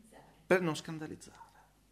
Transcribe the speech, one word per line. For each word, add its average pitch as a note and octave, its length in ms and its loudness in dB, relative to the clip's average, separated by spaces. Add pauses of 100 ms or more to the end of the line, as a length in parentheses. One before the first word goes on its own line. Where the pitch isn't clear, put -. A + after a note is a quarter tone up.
(460)
per F#3 160 6
non D#3+ 140 2
scandalizzare. - 640 -10 (540)